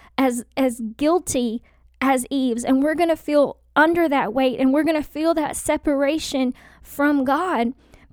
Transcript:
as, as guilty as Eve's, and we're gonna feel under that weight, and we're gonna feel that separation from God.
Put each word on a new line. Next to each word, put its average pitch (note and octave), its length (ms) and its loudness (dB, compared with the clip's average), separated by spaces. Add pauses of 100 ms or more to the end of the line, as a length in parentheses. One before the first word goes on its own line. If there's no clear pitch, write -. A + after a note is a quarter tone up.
(180)
as, B3 260 0 (120)
as B3+ 240 0 (160)
guilty C#4 680 -2 (380)
as C4 280 0
Eve's, B3+ 360 -2
and C4 180 2
we're D#4 120 0
gonna E4 220 0
feel D4 400 0 (180)
under E4 340 4
that C4 260 0
weight, C4 260 0
and C4 120 4
we're D4+ 120 2
gonna D4+ 180 0
feel D#4+ 320 -2
that D#4 220 -4
separation C#4+ 960 -2 (300)
from C#4+ 420 0
God. C4+ 480 0 (400)